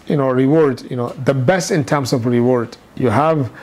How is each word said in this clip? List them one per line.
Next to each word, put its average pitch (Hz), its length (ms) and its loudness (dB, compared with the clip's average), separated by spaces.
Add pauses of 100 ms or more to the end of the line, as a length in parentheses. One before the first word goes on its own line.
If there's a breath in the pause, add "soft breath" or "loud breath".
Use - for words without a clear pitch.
you 170 100 -2
know, 135 140 0
reward, 135 600 2
you 135 60 -8
know, 120 120 -4 (160)
the 139 100 2
best 170 360 0
in 160 140 0
terms 143 280 -2
of 120 140 0
reward 120 500 0 (200)
you 127 120 0
have 143 420 0 (120)